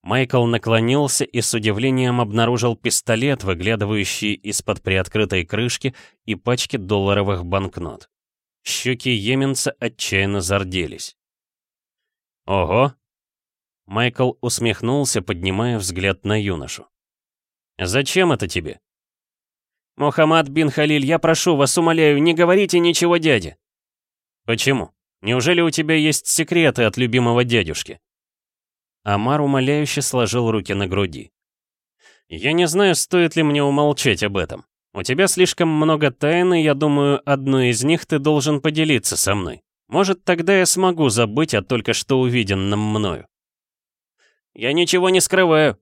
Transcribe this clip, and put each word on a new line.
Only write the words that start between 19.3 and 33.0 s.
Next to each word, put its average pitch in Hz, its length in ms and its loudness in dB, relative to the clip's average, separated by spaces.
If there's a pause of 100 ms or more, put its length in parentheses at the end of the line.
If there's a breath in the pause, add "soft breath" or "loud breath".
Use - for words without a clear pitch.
«Мухаммад 151 520 2
бин 151 220 0
Халиль, 151 340 0
я 160 140 0
прошу 165 380 2
вас, 139 220 2
умоляю, 160 440 4
не 165 120 4
говорите 180 440 4
ничего 170 380 2
дяде!» 131 400 0 (880)
«Почему? 117 460 -2 (320)
Неужели 127 380 0
у 165 100 2
тебя 160 240 -2
есть 151 320 0
секреты 160 580 0
от 104 120 0
любимого 123 480 2
дядюшки?» 104 560 -4 (1000)
Амар 107 380 0
умоляюще 139 640 0
сложил 120 480 0
руки 104 240 -2
на 101 120 -2
груди. 90 460 -4 (960 soft breath)
«Я 95 240 -4
не 175 140 2
знаю, 180 280 2
стоит 170 420 0